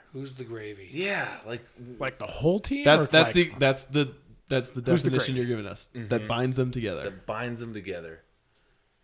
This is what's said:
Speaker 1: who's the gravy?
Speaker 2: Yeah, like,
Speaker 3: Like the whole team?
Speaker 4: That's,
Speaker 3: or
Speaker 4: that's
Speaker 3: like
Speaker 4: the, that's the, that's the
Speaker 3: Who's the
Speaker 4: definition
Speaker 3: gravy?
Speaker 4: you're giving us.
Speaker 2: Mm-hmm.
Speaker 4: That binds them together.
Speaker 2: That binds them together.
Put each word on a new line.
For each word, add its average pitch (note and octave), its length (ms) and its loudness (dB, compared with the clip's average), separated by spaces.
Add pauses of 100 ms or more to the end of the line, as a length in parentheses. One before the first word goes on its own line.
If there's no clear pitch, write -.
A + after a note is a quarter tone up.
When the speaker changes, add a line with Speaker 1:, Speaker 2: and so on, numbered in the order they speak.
(140)
Speaker 1:
who's C3+ 220 -12
the B2+ 80 -12
gravy? G#2+ 480 -12
Speaker 2:
Yeah, D#3+ 360 -4 (180)
like, A#2 180 -8 (360)
Speaker 3:
Like C3 180 -6
the - 80 -10
whole E3+ 340 2
team? C#4 260 -4
Speaker 4:
That's, D3+ 220 8
Speaker 3:
or - 40 -10
Speaker 4:
that's D#3+ 240 8
Speaker 3:
like F3 180 4
Speaker 4:
the, B2+ 60 -8
that's C3+ 240 4
the, C#3 300 0 (340)
that's C3 240 0
the B2+ 100 -8
Speaker 3:
Who's C3+ 220 4
the C3+ 80 2
Speaker 4:
definition C3 240 0
Speaker 3:
gravy? B2 120 0
Speaker 4:
you're A#2+ 100 0
giving G2+ 140 -6
us. - 220 -14
Speaker 2:
Mm-hmm. A#2 140 -10
Speaker 4:
That G#2+ 200 0
binds B2+ 300 0
them B2+ 140 2
together. G2+ 320 -4
Speaker 2:
That F#2+ 240 -10
binds A#2 320 -6
them A#2 140 -10
together. F2 480 -10 (840)